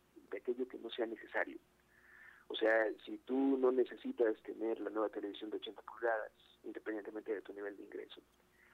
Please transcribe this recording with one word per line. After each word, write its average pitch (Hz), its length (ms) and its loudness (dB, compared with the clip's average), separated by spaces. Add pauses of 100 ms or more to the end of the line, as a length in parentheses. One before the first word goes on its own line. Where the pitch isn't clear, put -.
(300)
de - 80 -6
aquello 123 300 -2
que - 100 -12
no 113 120 -8
sea 117 160 -2
necesario. - 520 -4 (920)
O - 80 -8
sea, 113 320 6 (180)
si 107 140 -8
tú 135 380 4
no 127 140 8
necesitas 120 720 2
tener 110 380 -2
la 101 80 -2
nueva 104 200 0
televisión 101 400 -6
de 104 80 -4
ochenta 101 240 -8
pulgadas, 113 500 -2 (320)
independientemente 107 680 -6
de 95 80 -2
tu - 120 -14
nivel 101 240 -8
de 104 60 -16
ingreso, - 380 -14 (520)